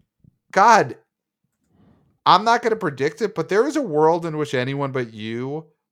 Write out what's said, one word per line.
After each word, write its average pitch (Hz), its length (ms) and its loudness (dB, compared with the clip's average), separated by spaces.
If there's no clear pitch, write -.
God, 190 420 4
I'm 180 200 6
not 233 160 2
gonna 220 160 -2
predict 151 440 -4
it, 202 140 -6
but 160 140 -6
there 220 180 2
is 302 80 -4
a 311 60 -2
world 165 440 0
in 156 120 -8
which 147 160 -6
Anyone 135 400 -4
But 123 200 -6
You 120 520 -10